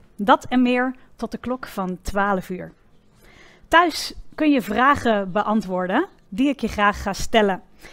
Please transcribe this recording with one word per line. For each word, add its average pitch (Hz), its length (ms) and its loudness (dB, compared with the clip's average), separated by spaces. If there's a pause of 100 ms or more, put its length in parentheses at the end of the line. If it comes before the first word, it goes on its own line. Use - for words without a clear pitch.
(140)
Dat 240 300 2
en - 160 0
meer 247 320 0 (220)
tot - 160 -10
de 233 60 -10
klok 254 300 -10
van 185 340 -6
twaalf 196 480 -2
uur. 175 240 -12 (920)
Thuis 330 460 2 (220)
kun 302 160 2
je 262 100 4
vragen 208 680 0
beantwoorden 202 760 -2 (220)
die 254 180 -2
ik 277 120 -2
je 226 80 -4
graag 208 340 0
ga 196 120 -4
stellen. 202 480 2 (320)